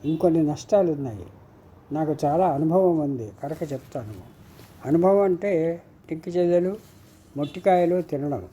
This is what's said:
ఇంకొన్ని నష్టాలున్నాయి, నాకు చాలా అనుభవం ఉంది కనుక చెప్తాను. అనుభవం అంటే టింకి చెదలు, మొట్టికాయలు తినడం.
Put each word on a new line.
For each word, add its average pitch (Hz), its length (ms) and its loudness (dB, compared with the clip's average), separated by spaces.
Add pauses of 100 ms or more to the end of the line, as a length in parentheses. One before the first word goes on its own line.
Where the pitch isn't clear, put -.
ఇంకొన్ని 160 380 2
నష్టాలున్నాయి, 147 800 -2 (640)
నాకు 151 240 -2 (100)
చాలా 165 220 2
అనుభవం 160 520 2
ఉంది 127 320 -4 (120)
కనుక 151 300 -8
చెప్తాను. 120 400 -10 (720)
అనుభవం 180 360 4
అంటే 170 600 0 (280)
టింకి 160 200 -8
చెదలు, 175 480 2 (600)
మొట్టికాయలు 175 640 2
తినడం. 139 520 -4